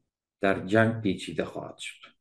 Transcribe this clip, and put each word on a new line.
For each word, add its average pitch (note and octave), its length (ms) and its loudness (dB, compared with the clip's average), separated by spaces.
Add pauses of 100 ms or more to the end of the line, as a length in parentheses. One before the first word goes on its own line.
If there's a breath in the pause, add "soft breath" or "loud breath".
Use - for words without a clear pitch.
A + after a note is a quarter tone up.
(400)
در F#2+ 260 0
جنگ A2+ 360 4
پیچیده F2+ 420 -2
خواهد - 340 -12
شد. - 300 -16 (120)